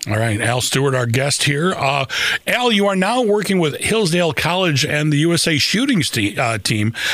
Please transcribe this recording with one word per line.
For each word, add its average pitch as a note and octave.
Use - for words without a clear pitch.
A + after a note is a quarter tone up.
All G#2+
right, A2
Al B2
Stewart, C3
our B2
guest C3
here. D3+
Uh, C#3
Al, A#3+
you G3+
are G3
now A3
working G#3
with D#3
Hillsdale F3
College E3+
and D3+
the C#3+
U E3
S E3
A D#3+
shooting G#3
ste-, G#2+
uh, A#2
team. G#2+